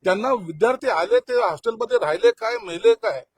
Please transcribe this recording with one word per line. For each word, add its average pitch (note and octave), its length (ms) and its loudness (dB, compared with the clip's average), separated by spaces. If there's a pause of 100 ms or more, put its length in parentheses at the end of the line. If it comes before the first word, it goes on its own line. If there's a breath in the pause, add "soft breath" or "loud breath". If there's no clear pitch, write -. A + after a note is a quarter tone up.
त्यांना G3+ 280 0
विद्यार्थी A3 560 0
आले G3 320 2
ते B3 220 -2
हॉस्टेलमध्ये A3+ 560 -2
राहिले F3 320 2
काय, A#3 280 -4
मेले G3+ 360 2
काय D#3+ 300 -6 (140)